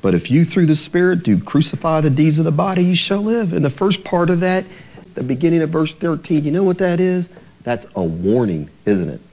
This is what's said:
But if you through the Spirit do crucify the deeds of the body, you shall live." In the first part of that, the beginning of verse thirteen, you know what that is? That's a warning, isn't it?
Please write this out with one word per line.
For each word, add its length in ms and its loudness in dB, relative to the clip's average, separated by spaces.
But 140 2
if 160 -2
you 140 4
through 200 2
the 100 4
Spirit 480 0
do 140 2
crucify 640 0
the 80 2
deeds 300 2
of 60 2
the 60 0
body, 320 0
you 120 2
shall 260 -2
live." 320 -2
In 80 0
the 80 2
first 340 -2
part 260 0
of 100 2
that, 240 0
the 100 -8
beginning 380 0
of 80 -2
verse 240 -2
thirteen, 520 -2
you 60 -2
know 120 0
what 140 0
that 240 0
is? 260 0
That's 220 -4
a 80 -4
warning, 680 -2
isn't 240 0
it? 120 -14